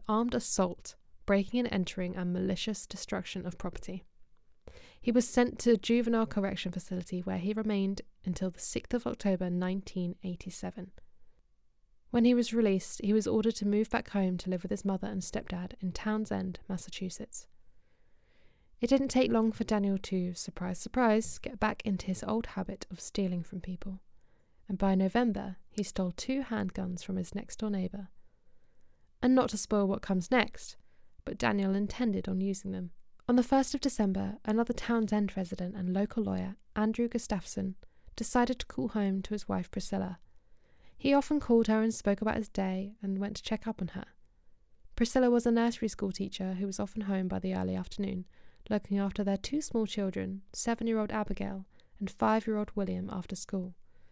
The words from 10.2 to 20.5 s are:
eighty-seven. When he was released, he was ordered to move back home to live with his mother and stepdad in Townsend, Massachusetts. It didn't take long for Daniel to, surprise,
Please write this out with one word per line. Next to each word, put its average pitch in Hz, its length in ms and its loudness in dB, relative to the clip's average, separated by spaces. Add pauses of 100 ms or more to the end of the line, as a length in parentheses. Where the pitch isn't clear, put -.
eighty-seven. 185 680 -8 (1160)
When 233 140 4
he 247 80 8
was 240 220 2
released, 202 480 2
he 202 100 2
was 214 140 4
ordered 220 300 2
to 202 100 -2
move 208 240 2
back - 200 -2
home 185 280 0
to - 100 -6
live 180 140 -2
with 180 80 -8
his 202 140 -4
mother 196 240 -2
and 196 120 -4
stepdad - 600 -6
in 185 100 -2
Townsend, 208 800 -2
Massachusetts. - 800 -8 (1300)
It 233 60 2
didn't 269 220 4
take 254 240 4
long 226 180 4
for 214 140 -4
Daniel 196 340 2
to, 180 360 -2
surprise, 180 440 -6